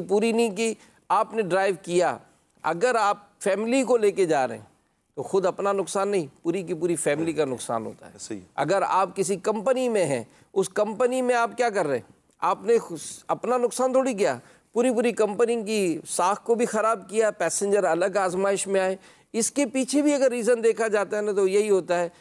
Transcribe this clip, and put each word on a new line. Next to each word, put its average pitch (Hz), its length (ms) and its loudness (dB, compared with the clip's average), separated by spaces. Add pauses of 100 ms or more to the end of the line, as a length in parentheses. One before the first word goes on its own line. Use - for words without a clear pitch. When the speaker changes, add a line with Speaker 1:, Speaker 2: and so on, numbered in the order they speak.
Speaker 1:
پوری 208 240 2
نہیں 226 240 0
کی، 226 180 -2 (340)
آپ 208 260 0
نے 220 80 -2
ڈرائیو 190 400 0
کیا، 165 360 0 (440)
اگر 175 380 0
آپ 208 180 2 (200)
فیملی 226 440 0
کو 240 140 2
لے 208 160 4
کے 185 120 2
جا 143 240 2
رہے 113 80 -8
ہیں 107 200 -20 (380)
تو 143 80 -8
خود 185 240 0
اپنا 190 260 -2
نقصان 196 360 -2
نہیں، 190 180 -2 (160)
پوری 175 200 -2
کی 170 120 -6
پوری 170 220 -2
فیملی 156 360 -2
کا 151 120 0
نقصان 117 420 -4
ہوتا - 200 -16
ہے۔ - 120 -20
Speaker 2:
صحیح۔ 101 220 -12 (140)
Speaker 1:
اگر 175 340 0
آپ 185 280 0
کسی 190 200 -2
کمپنی 226 520 0
میں 208 160 0
ہیں، 135 200 -2 (280)
اس 190 160 0
کمپنی 240 540 0
میں 247 120 2
آپ 233 220 0
کیا 240 140 0
کر 190 160 -2
رہے 135 100 0
ہیں؟ - 160 -8 (260)
آپ 185 240 -2
نے 226 160 4
خس-، - 500 -10
اپنا 214 280 -2
نقصان 247 360 0
تھوڑی 262 220 2
کیا، 165 240 0 (340)
پوری 254 180 2
پوری 233 220 2
کمپنی 214 500 0
کی 196 360 0 (100)
ساکھ 190 360 -2
کو 233 100 2
بھی 226 120 0
خراب 220 420 0
کیا، 214 220 2
passenger 202 540 0
الگ 175 320 2
آزمائش 190 500 0
میں 190 140 0
آئے۔ 190 160 0 (360)
اس 220 180 -2
کے 285 160 0
پیچھے 262 360 0
بھی 294 120 4
اگر 262 160 4
reason 233 340 0
دیکھا 226 240 2
جاتا 202 280 0
ہے 208 60 -2
نا، 208 100 -2
تو 196 160 2
یہی 208 220 2
ہوتا 175 300 2
ہے 170 80 -2 (120)